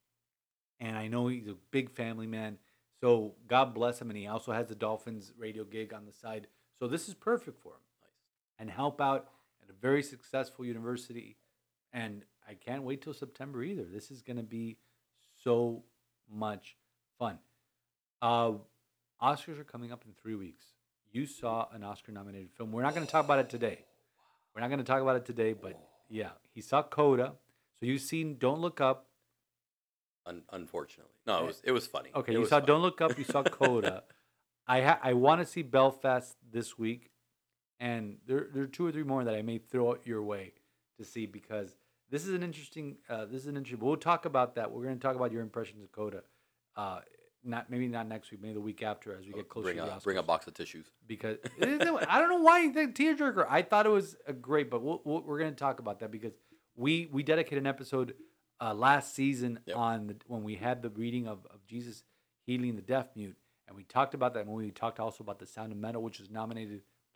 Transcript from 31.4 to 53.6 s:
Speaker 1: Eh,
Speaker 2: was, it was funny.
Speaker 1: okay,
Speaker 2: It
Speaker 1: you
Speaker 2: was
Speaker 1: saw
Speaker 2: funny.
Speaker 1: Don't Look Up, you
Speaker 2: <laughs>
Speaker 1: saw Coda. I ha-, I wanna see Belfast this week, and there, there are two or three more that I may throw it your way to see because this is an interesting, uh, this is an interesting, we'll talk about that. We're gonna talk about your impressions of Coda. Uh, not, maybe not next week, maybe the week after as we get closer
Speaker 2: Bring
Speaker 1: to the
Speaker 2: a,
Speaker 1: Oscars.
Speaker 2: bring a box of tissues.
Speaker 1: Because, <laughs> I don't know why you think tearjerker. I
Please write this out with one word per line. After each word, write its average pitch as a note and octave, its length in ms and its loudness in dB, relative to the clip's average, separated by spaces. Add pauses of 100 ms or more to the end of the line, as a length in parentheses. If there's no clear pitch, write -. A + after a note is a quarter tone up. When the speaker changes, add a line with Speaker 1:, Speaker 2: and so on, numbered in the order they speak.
Speaker 1:
Eh, E2+ 40 0
Speaker 2:
was, E2 180 -6
it B2+ 80 2
was A#2 140 2
funny. - 280 -8
Speaker 1:
okay, B2 180 0
Speaker 2:
It - 20 4
Speaker 1:
you A#2 60 4
Speaker 2:
was A2 100 4
Speaker 1:
saw D3+ 60 8
Speaker 2:
funny. C#3 100 6
Speaker 1:
Don't D3+ 160 8
Look F3+ 180 2
Up, D#3+ 180 4
you C#3 60 -4
Speaker 2:
<laughs> - 80 -2
Speaker 1:
saw C#3+ 100 4
Coda. A2+ 600 4 (600)
I B2+ 160 4
ha-, D#3 200 6
I B2+ 120 4
wanna D3+ 320 6
see - 160 -6
Belfast C3 760 4 (160)
this A2+ 260 -6
week, A#2 320 -4 (680)
and A2+ 460 -6
there, C3 260 0
there C#3 120 -2
are - 40 -8
two E3+ 180 -4
or E3 60 -2
three D#3 120 -4
more C3+ 200 0
that A2+ 100 0
I G#2+ 80 -2
may A#2 160 -4
throw A#2+ 340 2
it A#2+ 120 -4
your A2+ 180 -4
way G2+ 300 -6 (460)
to A2+ 60 -14
see A2 220 -8
because G2+ 480 -10 (360)
this D3 160 -4
is F#3+ 80 -4
an F3 80 -2
interesting, D3+ 560 -10 (100)
uh, A2+ 160 -6
this B2+ 180 -10
is C#3 40 -12
an C#3+ 100 -6
interesting, A#2+ 280 -6
we'll D3 120 4
talk E3+ 300 0
about C3 300 2
that. A2 140 -2
We're A#2+ 140 -8
gonna C3 120 -4
talk C3 200 0
about B2 160 0
your A2+ 100 -2
impressions G#2+ 400 -8
of F#2+ 100 -20
Coda. G#2 300 -6 (540)
Uh, G2 240 -6 (440)
not, A#2 260 -6
maybe B2+ 160 -2
not A#2 220 -4
next A2 240 -10
week, G2 100 -16
maybe A2 120 -8
the G#2+ 60 -6
week G#2+ 220 -6
after G#2+ 340 -6
as F#2+ 80 -16
we G2+ 80 -16
get G2+ 160 -10
closer A2 180 -6
Speaker 2:
Bring F2 100 -2
Speaker 1:
to E2 80 -6
the D#2 40 -4
Speaker 2:
a, D#2+ 80 -6
Speaker 1:
Oscars. F#2+ 60 -14
Speaker 2:
bring F#2+ 160 0
a F2 60 2
box E2 240 2
of E2 60 -16
tissues. D#2+ 320 -12 (200)
Speaker 1:
Because, A2 320 -6 (100)
<laughs> - 140 -2
I C4+ 560 4
don't E4 100 6
know F4+ 140 4
why E4+ 200 10
you D4+ 100 4
think D4 240 0
tearjerker. C#4+ 520 4
I D3+ 140 6